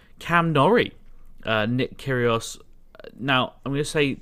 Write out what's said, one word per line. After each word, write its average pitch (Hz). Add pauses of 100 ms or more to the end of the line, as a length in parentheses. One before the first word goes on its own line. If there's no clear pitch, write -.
(200)
Cam 165
Norrie, 151 (520)
uh, 107
Nick 123
Kyrgios. 120 (580)
Now, 131 (100)
I'm 135
gonna 143
say 143